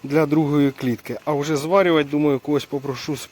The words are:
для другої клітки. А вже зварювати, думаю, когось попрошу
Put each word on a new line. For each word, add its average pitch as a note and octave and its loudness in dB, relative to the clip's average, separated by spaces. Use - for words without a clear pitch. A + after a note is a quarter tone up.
для D3 2
другої C#3+ 2
клітки. A#2+ -4
А D3+ -2
вже D3 -2
зварювати, D#3+ 2
думаю, D3 2
когось D3 -2
попрошу C#3 -6